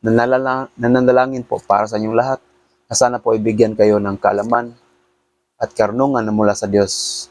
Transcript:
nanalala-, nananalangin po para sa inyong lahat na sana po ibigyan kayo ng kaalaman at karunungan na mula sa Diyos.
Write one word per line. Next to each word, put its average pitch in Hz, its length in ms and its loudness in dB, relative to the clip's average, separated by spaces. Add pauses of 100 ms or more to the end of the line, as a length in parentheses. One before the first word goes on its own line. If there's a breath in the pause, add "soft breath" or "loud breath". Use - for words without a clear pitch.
nanalala-, 127 720 0
nananalangin 127 720 0
po - 160 -6
para 104 240 0
sa 113 80 -8
inyong 110 240 -2
lahat 131 200 -2 (520)
na 120 80 -6
sana 123 240 2
po 117 80 0
ibigyan 110 480 2
kayo 104 240 4
ng 98 160 -4
kaalaman 117 560 -2 (800)
at - 160 -6
karunungan 120 540 0
na 107 100 -2
mula 107 160 2
sa 101 160 -4
Diyos. - 640 -2